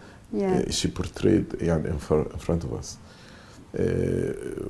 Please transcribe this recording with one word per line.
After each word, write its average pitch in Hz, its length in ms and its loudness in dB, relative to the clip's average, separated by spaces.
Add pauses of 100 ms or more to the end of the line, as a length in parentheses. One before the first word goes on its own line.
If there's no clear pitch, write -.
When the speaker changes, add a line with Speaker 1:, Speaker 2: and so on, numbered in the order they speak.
(320)
Speaker 1:
Yeah. 208 100 0
Speaker 2:
آه، - 220 2
she - 240 0 (120)
portrayed، - 640 2
يعني، 82 280 2
in 78 220 -2
fr-، 78 240 2
in - 100 -6
front 85 160 2
of 60 200 -6
us. - 40 -10 (920)
آه، 50 580 0 (360)